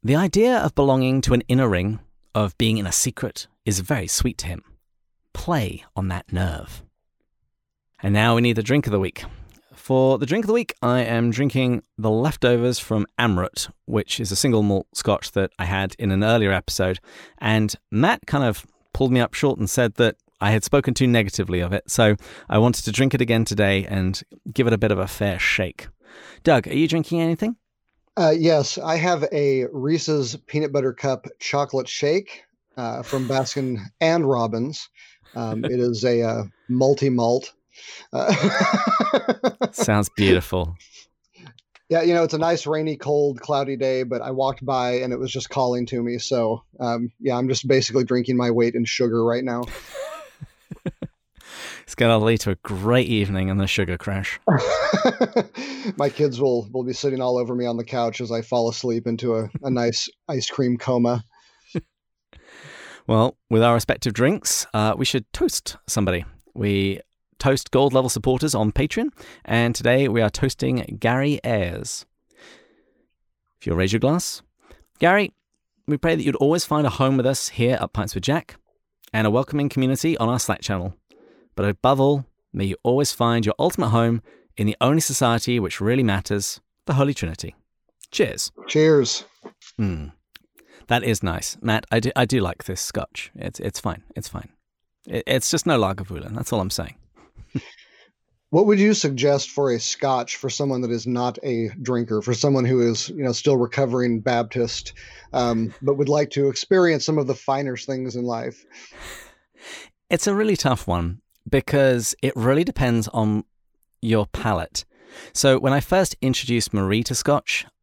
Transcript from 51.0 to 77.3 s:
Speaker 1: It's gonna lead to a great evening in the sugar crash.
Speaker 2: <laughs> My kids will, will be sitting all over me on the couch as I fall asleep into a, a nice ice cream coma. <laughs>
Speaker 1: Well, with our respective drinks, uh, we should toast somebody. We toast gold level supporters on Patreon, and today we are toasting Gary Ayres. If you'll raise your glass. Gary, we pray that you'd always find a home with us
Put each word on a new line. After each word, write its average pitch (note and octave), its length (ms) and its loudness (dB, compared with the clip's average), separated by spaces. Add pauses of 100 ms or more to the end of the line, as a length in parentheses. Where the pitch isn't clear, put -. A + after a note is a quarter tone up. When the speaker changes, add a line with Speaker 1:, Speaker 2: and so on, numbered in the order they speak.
Speaker 1:
It's - 140 -18
gonna A#2 220 4
lead A2 240 4
to G2+ 100 -2
a - 40 0
great G#2+ 520 0
evening F#2+ 400 0
in F#2+ 80 0
the G2 100 2
sugar F2+ 320 -2
crash. F#2+ 400 -6 (840)
Speaker 2:
<laughs> A#3+ 760 -6
My C#3+ 120 0
kids C#3 320 -2
will, A#2+ 320 0
will B2+ 120 -4
be B2+ 80 -6
sitting C3 280 -4
all B2 160 0
over B2 160 -2
me B2 140 -2
on A#2 100 -2
the A#2 80 -6
couch A#2 360 -4
as A#2 100 -8
I A#2 120 -4
fall A#2 260 0
asleep A#2 400 -4
into A#2 260 -2
a, A2 160 -4 (140)
a C3+ 60 -2
nice A#2+ 380 0 (200)
ice C3+ 200 -4
cream B2 300 0
coma. A#2+ 460 0 (500)
<laughs> F3 80 -4 (1300)
Speaker 1:
Well, A2 280 2 (120)
with A2+ 160 4
our A#2+ 100 6
respective A#2 380 0
drinks, B2+ 600 0
uh, G#2+ 240 2
we C3+ 80 -2
should B2+ 280 -4
toast - 440 -4 (120)
somebody. F#2 360 0 (300)
We G2 460 0 (400)
toast - 320 0
gold C#3 200 4
level C3 160 4
supporters B2+ 460 0
on G#2+ 160 2
Patreon, D#3 380 0 (360)
and A#2 300 0
today C3 320 2
we A#2 140 2
are G#2+ 100 2
toasting B2+ 720 -4
Gary C3+ 420 0
Ayres. G2 640 -4 (1500)
If - 80 -10
you'll E2+ 100 0
raise F#2+ 160 2
your A2+ 60 0
glass. D3+ 440 -2 (580)
Gary, F#3+ 320 2 (560)
we D3 80 0
pray E3 180 2
that D#3+ 80 -2
you'd C#3 140 0
always D3+ 280 2
find D3+ 220 2
a A#2+ 40 2
home C3+ 260 2
with B2+ 100 2
us C3 220 0